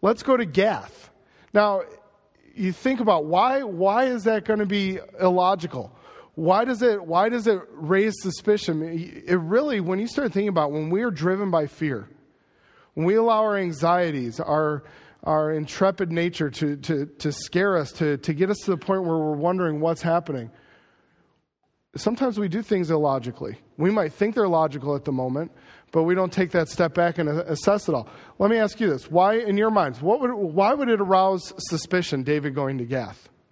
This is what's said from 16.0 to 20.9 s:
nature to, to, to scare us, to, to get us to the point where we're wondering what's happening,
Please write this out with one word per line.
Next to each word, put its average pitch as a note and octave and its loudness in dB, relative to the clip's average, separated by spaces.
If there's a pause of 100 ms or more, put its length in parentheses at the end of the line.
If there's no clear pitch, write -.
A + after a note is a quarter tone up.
nature E3+ -2
to, D3 -2
to, C#3+ -2
to D3 -6
scare F#3 0
us, D3 -2
to, D3 0
to D#3 -4
get F#3 0
us G3+ -2
to - -4
the F3+ 2
point F#3+ -2
where E3 0
we're D#3 0
wondering D#3+ 0
what's E3 -2
happening, D#3 -2 (1400)